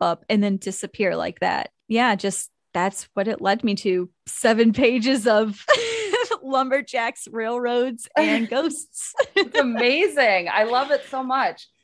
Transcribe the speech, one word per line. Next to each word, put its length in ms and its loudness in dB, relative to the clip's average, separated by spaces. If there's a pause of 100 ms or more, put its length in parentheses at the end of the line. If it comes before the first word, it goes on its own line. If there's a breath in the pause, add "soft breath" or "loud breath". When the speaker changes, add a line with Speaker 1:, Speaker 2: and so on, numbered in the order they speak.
Speaker 1:
up 260 0
and 160 0
then 140 0
disappear 580 -4
like 240 -4
that? 300 -2 (180)
Yeah, 280 2
just, 360 -4 (220)
that's 400 -2
what 160 -2
it 100 -4
led 240 0
me 120 0
to. 340 -2 (180)
Seven 460 4
pages 520 2
of 380 2 (420)
<laughs> 360 -2
lumberjacks, 920 -2
railroads, 760 -2 (100)
and 320 2
Speaker 2:
<laughs> 0 -
Speaker 1:
ghosts. 640 -4 (220)
Speaker 2:
It's 220 0
amazing. 960 2
I 140 2
love 260 0
it 180 0
so 140 -6
much. 440 -2 (160)